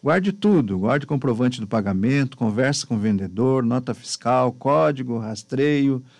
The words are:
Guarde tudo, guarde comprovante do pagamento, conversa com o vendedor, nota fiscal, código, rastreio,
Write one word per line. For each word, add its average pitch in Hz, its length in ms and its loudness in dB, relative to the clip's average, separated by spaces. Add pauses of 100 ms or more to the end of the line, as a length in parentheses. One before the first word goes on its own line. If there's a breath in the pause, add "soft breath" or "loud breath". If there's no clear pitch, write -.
Guarde 185 300 2
tudo, 156 460 2
guarde 127 280 0
comprovante 123 540 0
do 107 60 -8
pagamento, 110 680 0
conversa 123 520 -2
com 120 100 -2
o - 20 -2
vendedor, 104 640 0
nota 123 300 -2
fiscal, 123 600 0
código, 131 680 0
rastreio, 131 840 0 (180 soft breath)